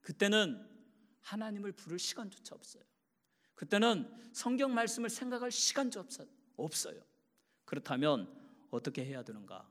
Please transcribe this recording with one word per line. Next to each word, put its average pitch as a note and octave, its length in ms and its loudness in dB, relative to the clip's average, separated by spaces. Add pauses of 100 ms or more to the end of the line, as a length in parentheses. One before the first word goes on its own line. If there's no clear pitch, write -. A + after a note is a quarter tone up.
그때는 G3+ 640 4 (560)
하나님을 G#3 520 -6
부를 E3+ 260 -6
시간조차 - 560 -6
없어요. - 280 -20 (720)
그때는 G3+ 560 4 (220)
성경 C4 420 2
말씀을 A#3 360 0
생각할 B3 400 -4
시간조차 - 760 0 (320)
없어요. - 440 -4 (640)
그렇다면 C#3 680 2 (380)
어떻게 C#3 340 -2
해야 C3+ 180 -8
되는가? G2+ 480 -14